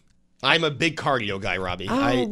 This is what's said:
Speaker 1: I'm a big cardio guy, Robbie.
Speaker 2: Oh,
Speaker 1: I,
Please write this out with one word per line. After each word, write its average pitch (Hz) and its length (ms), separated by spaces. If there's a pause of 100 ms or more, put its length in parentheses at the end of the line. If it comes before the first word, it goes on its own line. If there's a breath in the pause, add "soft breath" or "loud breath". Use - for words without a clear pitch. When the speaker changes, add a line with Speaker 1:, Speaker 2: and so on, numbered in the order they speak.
(460)
Speaker 1:
I'm 165 200
a 151 60
big 156 260
cardio 107 420
guy, 95 160
Robbie. 92 340
Speaker 2:
Oh, 113 60
Speaker 1:
I, 127 360